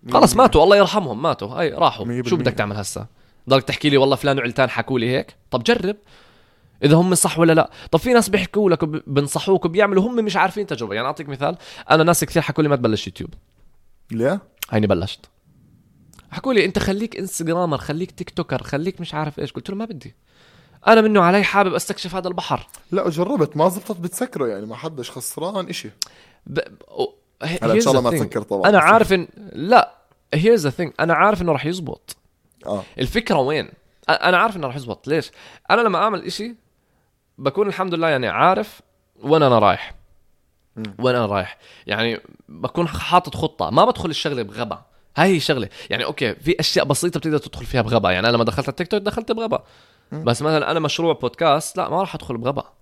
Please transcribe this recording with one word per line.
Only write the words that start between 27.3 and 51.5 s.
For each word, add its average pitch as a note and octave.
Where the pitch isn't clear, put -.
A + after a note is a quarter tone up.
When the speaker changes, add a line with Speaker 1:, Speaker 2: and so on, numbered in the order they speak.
Speaker 1:
ه-، -
Speaker 2:
هلا C3
إن A2
Speaker 1:
here's A#3
Speaker 2:
شاء C3+
الله B2
Speaker 1:
the -
Speaker 2:
ما D#3
Speaker 1:
thing. G#2+
Speaker 2:
تسكر A2
طبعًا. G2+
Speaker 1:
أنا G3+
عارف F#3+
إن، F3+
لا، G3+
here's G3+
the C#3+
thing. D3+
أنا E3
عارف F3+
إنه E3+
رح C3+
يزبط. F3
Speaker 2:
آه. F#2+
Speaker 1:
الفكرة F#3+
وين؟ C3+
أ-، -
أنا F3
عارف G3+
إنه D3
رح B2
يزبط. A#2+
ليش؟ D3+
أنا A3
لما G3+
أعمل G3
إشي A3
بكون C#3+
الحمد F#3
لله، E3
يعني، B2+
عارف E3
وين D3+
أنا B2
رايح. -
Speaker 2:
مم. G#2+
Speaker 1:
وين B2+
أنا A#2
رايح. G2
يعني، A2+
بكون B2+
حاطط E3
خطة، A2
ما D#3+
بدخل A#3
الشغلة C#3+
بغبا. G#2
هاي E3+
هي F#3
الشغلة. C3
يعني، A#2
أوكي، -
في -
أشياء -
بسيطة E3
بتقدر D3+
تدخل C#3
فيها B2
بغبا. A2
يعني، F#2
أنا A#2+
لما A#2
دخلت A#2
التيك E3+
توك G#3
دخلت G#3+
بغبا. A3+
Speaker 2:
مم. D#3
Speaker 1:
بس A#2+
مثلًا D3+
أنا E3
مشروع D#3+
بودكاست، D3+